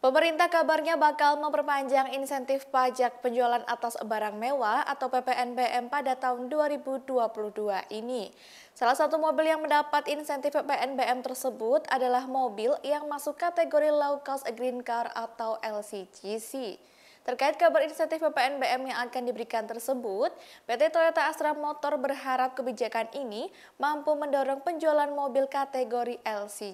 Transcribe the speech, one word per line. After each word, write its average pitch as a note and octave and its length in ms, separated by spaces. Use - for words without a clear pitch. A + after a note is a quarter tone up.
Pemerintah D#4+ 400
kabarnya D#4+ 480
bakal D4 400
memperpanjang C#4+ 800
insentif C4+ 560
pajak B3+ 480
penjualan A#3+ 480
atas A#3 320
barang G#3+ 400
mewah B3+ 480
atau C4+ 240
P B3+ 80
P B3+ 160
N B3 160
B A#3+ 80
M A#3+ 320
pada C4+ 240
tahun B3+ 320
dua D4 240
ribu C4+ 320
dua B3+ 240
puluh G#3+ 240
dua G3+ 400
ini. A3+ 400
Salah B3 240
satu D#4 240
mobil D#4 320
yang D#4 80
mendapat D4 480
insentif D4 480
P C#4 80
P - 160
N C4 160
B C4 80
M B3 160
tersebut B3+ 720
adalah B3+ 320
mobil B3+ 480
yang D4 240
masuk D4 240
kategori D4+ 560
low C#4+ 320
cost C#4 320
green B3 240
car A#3 320
atau A3+ 480
L G#3+ 240
C G3 320
G G#3+ 240
C. A#3 400
Terkait C#4 320
kabar D#4 240
insentif D#4+ 400
P D4+ 80
P D4 80
N C4+ 240
B - 0
M C4 240
yang A#3+ 240
akan B3 160
diberikan A3+ 400
tersebut, A#3 640
P - 80
T B3 160
Toyota E4 400
Astra D4+ 240
Motor D4 480
berharap B3+ 560
kebijakan A3+ 560
ini C4 400
mampu D4+ 400
mendorong C#4 480
penjualan D4+ 480
mobil C4+ 400
kategori B3 720
L G#3 240
C G#3 260